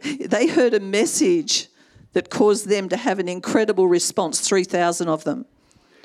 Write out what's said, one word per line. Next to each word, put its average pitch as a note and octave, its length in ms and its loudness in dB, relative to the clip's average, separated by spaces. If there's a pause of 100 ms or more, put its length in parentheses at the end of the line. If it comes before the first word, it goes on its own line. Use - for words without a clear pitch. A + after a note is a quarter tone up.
(200)
they - 260 0
heard B3+ 280 2
a G#3 60 0
message G3 880 0 (460)
that - 160 -2
caused G#3 380 2
them G3 200 0
to F3+ 80 -2
have G#3 220 -2
an F3 100 -4
incredible F#3+ 600 2
response, F3 520 0
three F#3+ 240 0
thousand F3 440 -2
of D#3 160 -2
them. C3 220 -4 (580)